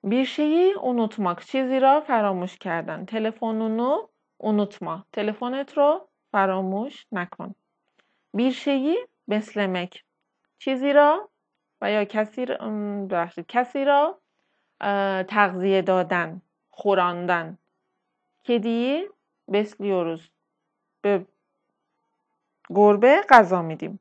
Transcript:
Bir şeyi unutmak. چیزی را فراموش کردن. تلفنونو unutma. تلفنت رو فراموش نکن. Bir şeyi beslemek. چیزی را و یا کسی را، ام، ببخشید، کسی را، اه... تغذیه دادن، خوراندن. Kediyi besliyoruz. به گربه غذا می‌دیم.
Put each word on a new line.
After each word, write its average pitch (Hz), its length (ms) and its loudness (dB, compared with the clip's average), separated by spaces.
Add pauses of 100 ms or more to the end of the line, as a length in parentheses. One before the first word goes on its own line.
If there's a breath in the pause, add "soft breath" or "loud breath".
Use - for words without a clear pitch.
Bir 240 220 0
şeyi 330 500 2
unutmak. 220 680 -2
چیزی 262 340 -2
را 269 220 6
فراموش 202 560 -2
کردن. 175 480 -6
تلفنونو 226 1000 -4 (360)
unutma. 202 720 -4
تلفنت 247 640 -6
رو 302 300 2 (240)
فراموش 190 800 -2
نکن. 185 440 -10 (760)
Bir 247 180 0
şeyi 285 560 -2 (240)
beslemek. 196 720 -4 (560)
چیزی 269 340 -2
را 302 360 4 (520)
و 208 100 -2
یا 208 140 0
کسی 214 400 -4
را، - 120 -6
ام، 208 500 -6
ببخشید، 175 400 -6
کسی 254 380 -2
را، 294 360 2 (600)
اه... 196 420 -2
تغذیه 190 580 2
دادن، 180 600 -2 (280)
خوراندن. 175 880 0 (840)
Kediyi 240 680 -2 (420)
besliyoruz. 190 800 -4 (680)
به 196 240 0 (1400)
گربه 208 600 6
غذا 185 320 8
می‌دیم. 160 400 -8